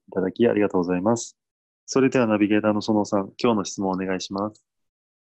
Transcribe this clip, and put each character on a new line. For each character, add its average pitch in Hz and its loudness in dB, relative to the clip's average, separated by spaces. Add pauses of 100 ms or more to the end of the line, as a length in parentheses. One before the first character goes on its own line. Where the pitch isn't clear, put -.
(120)
た 95 -4
だ 92 -2
き 117 2
あ 113 2
り 104 2
が 98 2
と 95 0
う 90 2
ご - 0
ざ 90 -2
い 90 -2
ま 113 0
す。 - -10 (480)
そ - 0
れ 131 4
で 131 0
は 120 2
ナ 107 2
ビ 101 4
ゲ 107 4
ー - 0
タ 107 0
ー 107 2
の 104 0
園 107 0
尾 101 2
さ 101 -2
ん、 98 -4 (100)
今 120 2
日 107 0
の 92 -2
質 - -10
問 95 -2
を - -2
お 92 -2
願 92 -4
い 90 -4
し - -12
ま 104 -6
す。 - -20 (580)